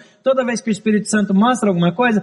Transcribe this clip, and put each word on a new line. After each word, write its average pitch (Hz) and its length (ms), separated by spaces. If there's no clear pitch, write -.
toda 262 220
vez 233 160
que 226 100
o - 20
Espírito 214 360
Santo 202 260
mostra 226 340
alguma 170 240
coisa, 226 300